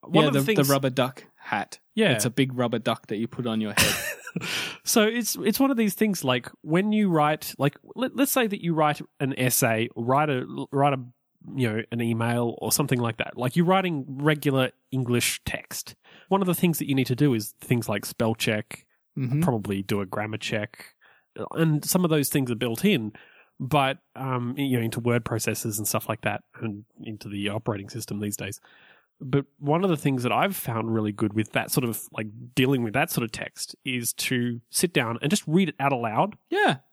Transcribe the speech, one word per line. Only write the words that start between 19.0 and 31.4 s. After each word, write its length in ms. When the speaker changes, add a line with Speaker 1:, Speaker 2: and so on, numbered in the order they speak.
Speaker 2:
Mm-hmm. 240
Speaker 1:
probably 400
do 200
a 40
grammar 320
check, 560
and 300
some 200
of 80
those 180
things 220
are 40
built 300
in, 280
but, 380
um, 400
you 220
know, 60
into 160
word 260
processors 540
and 80
stuff 200
like 140
that, 220
and 240
into 260
the 220
operating 400
system 300
these 180
days. 240
But 260
one 260
of 60
the 80
things 240
that 100
I've 240
found 380
really 180
good 220
with 200